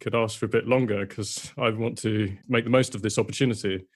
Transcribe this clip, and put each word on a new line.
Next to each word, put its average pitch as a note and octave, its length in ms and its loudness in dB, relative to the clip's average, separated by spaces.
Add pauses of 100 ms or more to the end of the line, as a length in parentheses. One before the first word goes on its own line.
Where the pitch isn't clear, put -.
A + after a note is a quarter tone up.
could A#2 140 -4
ask A2+ 240 0
for A2+ 80 -2
a - 20 -2
bit A2+ 200 0
longer A2 380 2
'cause - 520 -8
I A#2+ 120 2
want A2+ 280 -4
to G#2+ 380 0 (120)
make A#2 140 4
the A#2 80 -4
most B2+ 240 4
of G2 80 -8
this G#2 160 0
opportunity." F#2+ 680 0 (120)